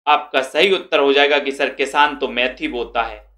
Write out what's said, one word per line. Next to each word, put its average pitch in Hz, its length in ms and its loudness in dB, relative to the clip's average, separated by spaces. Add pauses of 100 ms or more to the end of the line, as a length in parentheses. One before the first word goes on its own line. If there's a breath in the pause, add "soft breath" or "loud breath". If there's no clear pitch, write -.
आपका 147 360 0
सही 175 300 0
उत्तर 175 260 -2
हो 139 140 4
जाएगा 143 260 4
कि 135 140 -4
सर 135 180 -2
किसान 143 460 0
तो 139 120 -4
मेथी 127 400 -4
बोता 120 340 -4
है। 110 360 -10